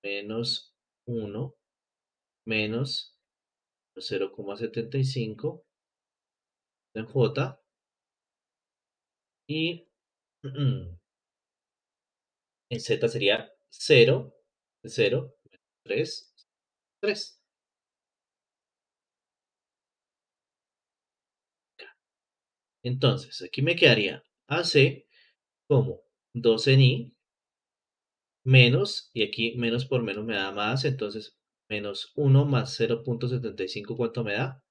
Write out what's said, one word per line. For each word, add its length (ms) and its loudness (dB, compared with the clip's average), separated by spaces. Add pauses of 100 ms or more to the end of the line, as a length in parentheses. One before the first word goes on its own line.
menos 720 -8 (320)
uno, 480 -8 (880)
menos 720 -4 (800)
cero 340 -6
coma 240 -10
setenta 440 -6
y 40 2
cinco 640 -6 (1300)
en 140 -10
J. 520 0 (1900)
Y 400 -4 (540)
<clears throat> 0 -
en 560 -4 (1700)
Z 400 -2
sería 420 0 (200)
cero, 640 4 (480)
cero, 520 -2 (480)
tres, 480 -6 (680)
tres. 380 -6 (4000)
Entonces, 600 -2
aquí 180 -6
me 140 2
quedaría 480 4 (240)
A 160 -2
C 440 2 (640)
como 320 2 (320)
dos 340 2
en 140 6
I, 340 2 (1300)
menos, 720 6
y 80 -2
aquí 340 -2
menos 300 -2
por 160 0
menos 240 -6
me 80 -6
da 180 -4
más, 320 -2
entonces 540 -6 (320)
menos 460 -8
uno 280 6
más 300 -2
cero 300 -2
punto 240 -4
setenta 360 -6
y 40 -6
cinco, 280 -10
¿cuánto 280 -4
me 100 -4
da? 360 -6